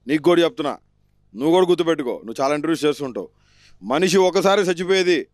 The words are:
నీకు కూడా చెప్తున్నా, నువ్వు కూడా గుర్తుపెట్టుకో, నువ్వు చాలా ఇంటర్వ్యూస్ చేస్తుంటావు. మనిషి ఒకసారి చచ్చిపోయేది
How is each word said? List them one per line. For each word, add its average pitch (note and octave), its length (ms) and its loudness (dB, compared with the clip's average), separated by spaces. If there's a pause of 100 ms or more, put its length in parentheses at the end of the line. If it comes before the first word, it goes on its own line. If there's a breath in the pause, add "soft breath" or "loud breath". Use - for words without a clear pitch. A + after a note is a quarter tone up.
నీకు D3 160 -2
కూడా E3+ 200 4
చెప్తున్నా, D3+ 360 -4 (560)
నువ్వు C3+ 160 -2
కూడా F3+ 160 4
గుర్తుపెట్టుకో, D#3+ 440 -2
నువ్వు F#2 300 -10
చాలా C#3 140 0
ఇంటర్వ్యూస్ D3+ 300 -4
చేస్తుంటావు. C3 440 -4 (540 soft breath)
మనిషి D#3+ 360 0
ఒకసారి F#3 440 2
చచ్చిపోయేది F3+ 720 0